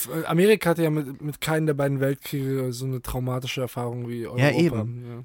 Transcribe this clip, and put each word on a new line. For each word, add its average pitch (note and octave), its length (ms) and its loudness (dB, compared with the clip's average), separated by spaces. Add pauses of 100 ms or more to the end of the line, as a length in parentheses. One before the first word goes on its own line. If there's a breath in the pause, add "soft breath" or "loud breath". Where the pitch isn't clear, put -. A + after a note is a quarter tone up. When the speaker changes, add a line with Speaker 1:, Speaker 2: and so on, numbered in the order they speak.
(260)
Speaker 1:
Amerika F3 460 6
hatte E3 100 0
ja D#3+ 80 4
mit, C#3+ 320 -2
mit D3 200 -6
keinem D#3 260 2
der D3 80 2
beiden C#3 240 2
Weltkriege C3+ 760 -2
so B2 120 -6
eine C3 180 -4
traumatische B2+ 580 -4
Erfahrung A#2+ 480 -4
wie A#2 160 -6
Europa. B2 160 -2
Speaker 2:
Ja, C#3+ 100 6
eben. A#2+ 560 0
Speaker 1:
Ja. A#2+ 180 -14